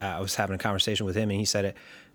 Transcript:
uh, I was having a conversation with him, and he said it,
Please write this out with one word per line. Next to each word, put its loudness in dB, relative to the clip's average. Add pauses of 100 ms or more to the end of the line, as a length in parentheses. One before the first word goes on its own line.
uh, -2
I -2
was -2
having 2
a -2
conversation 0
with 0
him, 2
and 2
he 2
said 2
it, -4 (380)